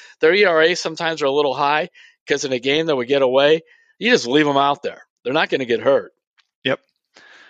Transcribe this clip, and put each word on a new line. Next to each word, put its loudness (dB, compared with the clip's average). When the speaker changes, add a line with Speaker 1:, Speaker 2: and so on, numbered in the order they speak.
Speaker 1:
their 4
E 4
R 2
A 4
sometimes -6
are 0
a 0
little 0
high -2
'cause -2
in -4
a -2
game -2
that -2
would -4
get 2
away, 2
you -2
just 2
leave 2
'em 0
out 0
there. -10
They're -4
not -2
gonna -4
get -2
hurt. 0
Speaker 2:
Yep. -4